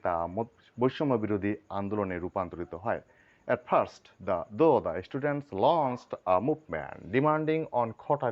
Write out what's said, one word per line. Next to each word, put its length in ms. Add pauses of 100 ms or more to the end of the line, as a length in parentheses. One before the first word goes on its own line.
তা 100 (200)
মত-, 220 (240)
বৈষম্য 320 (100)
বিরোধী 280 (280)
আন্দোলনে 400
রূপান্তরিত 540 (100)
হয়। 180 (520)
At 80 (100)
first, 320 (240)
the, 100 (220)
though 260
the 80 (140)
students 400 (180)
launched 460 (220)
a 20 (120)
movement 500 (180)
demanding 460 (180)
on 80 (160)
quota 280